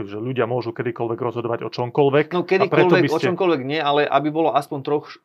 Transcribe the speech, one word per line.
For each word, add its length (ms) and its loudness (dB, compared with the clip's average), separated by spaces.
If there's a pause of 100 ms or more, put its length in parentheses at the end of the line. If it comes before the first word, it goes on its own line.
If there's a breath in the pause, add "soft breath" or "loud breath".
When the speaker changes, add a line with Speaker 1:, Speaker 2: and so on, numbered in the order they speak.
Speaker 1:
že 160 -10
ľudia 320 -2
môžu 240 -4
kedykoľvek 400 -4
rozhodovať 480 -4
o 80 -6
čomkoľvek. 640 0
Speaker 2:
No, 80 0
Speaker 1:
A 240 2
preto 0 -
Speaker 2:
kedykoľvek, 400 4
Speaker 1:
by 0 -
ste 80 0
Speaker 2:
o 160 0
čomkoľvek 320 0
nie, 160 -4
ale 240 2
aby 320 2
bolo 160 2
aspoň 320 -2
troch-, 420 -4